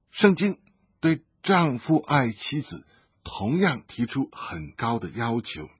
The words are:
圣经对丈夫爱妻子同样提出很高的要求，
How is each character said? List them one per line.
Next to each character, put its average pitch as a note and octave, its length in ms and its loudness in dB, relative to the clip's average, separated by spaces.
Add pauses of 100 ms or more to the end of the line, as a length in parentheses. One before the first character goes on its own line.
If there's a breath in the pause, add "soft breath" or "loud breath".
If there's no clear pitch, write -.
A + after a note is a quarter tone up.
(100)
圣 G3 240 6
经 G3+ 260 0 (400)
对 D#3+ 220 2 (200)
丈 E3 360 2
夫 D#3+ 180 2
爱 C#3+ 340 2
妻 C#3 300 -6
子 - 260 -12 (380 soft breath)
同 A2+ 320 -4
样 F3 320 2
提 - 160 -4
出 C3+ 280 -4
很 D#2 400 -10
高 A#2 260 -2
的 F#2+ 100 -6
要 A#2 320 -2
求， - 400 -10